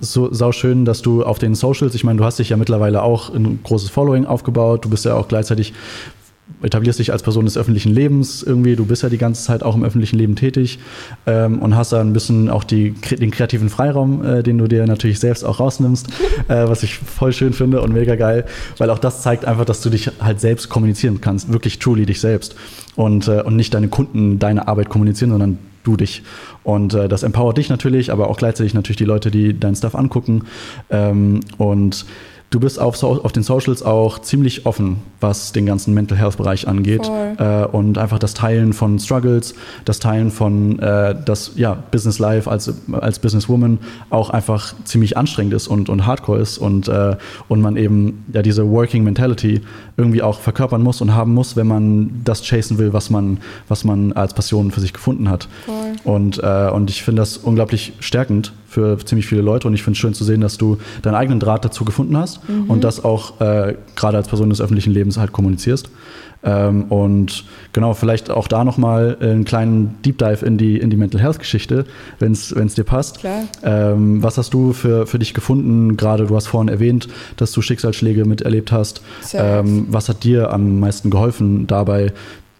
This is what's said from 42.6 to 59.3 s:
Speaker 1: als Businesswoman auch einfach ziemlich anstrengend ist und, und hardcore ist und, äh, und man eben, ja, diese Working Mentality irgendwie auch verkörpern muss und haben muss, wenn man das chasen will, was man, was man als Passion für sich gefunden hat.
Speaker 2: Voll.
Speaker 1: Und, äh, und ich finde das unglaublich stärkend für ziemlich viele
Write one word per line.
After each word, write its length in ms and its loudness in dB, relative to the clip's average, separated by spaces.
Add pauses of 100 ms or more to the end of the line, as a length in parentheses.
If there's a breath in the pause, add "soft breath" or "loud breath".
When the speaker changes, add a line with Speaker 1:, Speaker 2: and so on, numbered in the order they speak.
Speaker 1:
als 260 -2
Businesswoman 600 2 (320 loud breath)
auch 200 0
einfach 440 -2 (100)
ziemlich 320 2
anstrengend 380 0
ist 120 -4
und, 220 -2
und 180 0
hardcore 320 0
ist 200 -2
und, 280 0
äh, 300 0 (320 loud breath)
und 120 4
man 160 2
eben, 560 0
ja, 100 0
diese 280 2
Working 320 2
Mentality 600 0 (340 loud breath)
irgendwie 260 2
auch 160 0
verkörpern 440 0
muss 180 0
und 160 2
haben 180 2
muss, 220 0
wenn 100 2
man 580 2
das 180 0
chasen 360 0
will, 140 2
was 180 -2
man, 280 0 (280 loud breath)
was 160 -2
man 300 0
als 220 0
Passion 360 0
für 100 -4
sich 120 -2
gefunden 360 -2
hat. 200 -2 (180 loud breath)
Speaker 2:
Voll. 80 -8 (300)
Speaker 1:
Und, 380 0
äh, 300 2
und 180 0
ich 120 -8
finde 200 0
das 160 -4
unglaublich 600 -2
stärkend 540 -2 (160)
für 360 0
ziemlich 220 0
viele 140 0